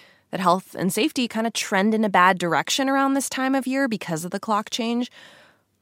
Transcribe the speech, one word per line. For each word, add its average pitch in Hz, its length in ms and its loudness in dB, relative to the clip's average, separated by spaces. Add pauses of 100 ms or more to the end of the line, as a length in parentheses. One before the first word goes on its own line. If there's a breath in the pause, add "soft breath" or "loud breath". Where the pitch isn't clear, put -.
(300 soft breath)
that - 100 -6
health 185 340 0
and 185 180 -2
safety 247 360 -2
kinda 226 220 -4
trend 214 440 0
in 220 100 2
a 208 40 0
bad 185 300 6
direction 170 500 0
around 269 260 2
this 269 140 -2
time 262 260 -2
of 262 120 -2
year 269 220 0
because 175 360 -4
of 180 60 -8
the 202 100 -6
clock 214 300 -2
change, 240 400 -4 (720 soft breath)